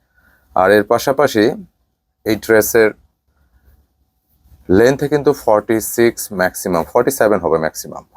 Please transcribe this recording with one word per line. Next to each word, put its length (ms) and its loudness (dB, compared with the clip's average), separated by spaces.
আর 160 2
এর 120 4
পাশাপাশি 600 0
এই 100 -2
ড্রেসের 540 2
লেন্থে 380 2
কিন্তু 260 0
ফর্টি 480 0
সিক্স 400 -2
ম্যাক্সিমাম, 500 -2
ফর্টি 280 -2
সেভেন 280 0
হবে 180 -2
ম্যাক্সিমাম, 460 -8